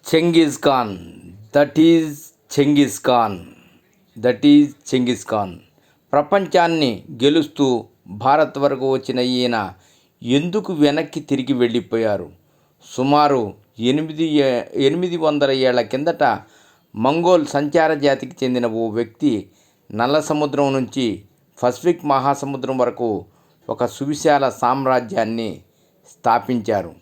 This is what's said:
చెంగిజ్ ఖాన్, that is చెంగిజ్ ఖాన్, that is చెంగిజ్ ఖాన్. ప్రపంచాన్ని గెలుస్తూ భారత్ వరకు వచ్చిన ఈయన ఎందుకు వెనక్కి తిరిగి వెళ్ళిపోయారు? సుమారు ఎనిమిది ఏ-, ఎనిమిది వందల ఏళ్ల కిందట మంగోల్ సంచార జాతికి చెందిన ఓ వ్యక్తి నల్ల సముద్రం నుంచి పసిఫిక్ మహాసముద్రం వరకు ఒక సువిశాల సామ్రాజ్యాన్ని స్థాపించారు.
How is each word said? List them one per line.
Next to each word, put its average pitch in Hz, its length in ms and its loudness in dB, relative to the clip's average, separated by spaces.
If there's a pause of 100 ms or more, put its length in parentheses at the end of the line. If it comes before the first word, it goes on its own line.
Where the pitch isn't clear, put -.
(160)
చెంగిజ్ 160 480 2
ఖాన్, 120 340 0 (580)
that 143 240 4
is 160 320 4 (420)
చెంగిజ్ 143 540 2
ఖాన్, 107 400 0 (720)
that 123 260 0
is 147 220 8
చెంగిజ్ 123 580 -2
ఖాన్. 98 340 -4 (520)
ప్రపంచాన్ని 156 920 0 (200)
గెలుస్తూ 139 640 0 (220)
భారత్ 131 500 0
వరకు 135 360 0
వచ్చిన 131 260 -4
ఈయన 120 540 -2 (500)
ఎందుకు 170 500 -2
వెనక్కి 151 460 0
తిరిగి 135 340 -4
వెళ్ళిపోయారు? 113 760 -2 (640)
సుమారు 135 580 2 (260)
ఎనిమిది 151 440 -2
ఏ-, 143 400 0 (100)
ఎనిమిది 170 440 0
వందల 147 340 0
ఏళ్ల 127 300 2
కిందట 147 420 -2 (720)
మంగోల్ 160 500 2
సంచార 151 480 0
జాతికి 139 520 -2
చెందిన 123 200 -2
ఓ 113 240 -2
వ్యక్తి 113 640 -4 (420)
నల్ల 127 260 0
సముద్రం 147 540 -2
నుంచి 120 500 -4 (400)
పసిఫిక్ 165 420 -2
మహాసముద్రం 135 720 -2
వరకు 117 480 -2 (440)
ఒక 120 160 -2
సువిశాల 139 640 0
సామ్రాజ్యాన్ని 117 1120 -2 (500)
స్థాపించారు. 113 920 -2